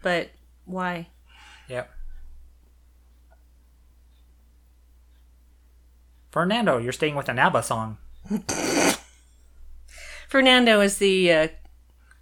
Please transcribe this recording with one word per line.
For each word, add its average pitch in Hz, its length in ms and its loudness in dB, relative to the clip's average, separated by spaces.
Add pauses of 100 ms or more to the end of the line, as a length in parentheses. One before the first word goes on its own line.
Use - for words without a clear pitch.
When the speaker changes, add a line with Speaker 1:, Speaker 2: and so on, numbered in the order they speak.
Speaker 1:
but 175 280 -2 (360)
why? 180 420 -8 (600)
Speaker 2:
Yep. 123 220 -10 (4000)
Fernando, 180 480 0
you're 120 140 -4
staying 151 240 -4
with 139 120 -6
an 123 100 -4
abba 139 240 2
song. 110 340 -6 (320)
Speaker 1:
<laughs> 208 100 -4 (1900)
Fernando 254 520 6
is 196 180 2
the, 190 340 4
uh, 160 160 2 (720)